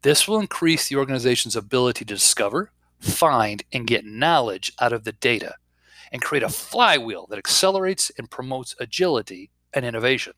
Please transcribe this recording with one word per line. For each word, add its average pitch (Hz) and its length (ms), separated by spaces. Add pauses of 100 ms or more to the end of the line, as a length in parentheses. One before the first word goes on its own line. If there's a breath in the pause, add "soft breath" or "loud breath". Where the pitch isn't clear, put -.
This 147 240
will 214 140
increase 165 480
the 139 80
organization's 127 580
ability 123 500
to 107 100
discover, 110 580 (260)
find, 107 640 (100)
and 120 140
get 113 180
knowledge 113 760
out 120 120
of 110 120
the 110 80
data 110 440 (540 loud breath)
and 131 120
create 143 200
a 104 60
flywheel 131 800
that 104 100
accelerates 190 800
and 117 140
promotes 131 500
agility 113 680 (240)
and 131 100
innovation. 120 540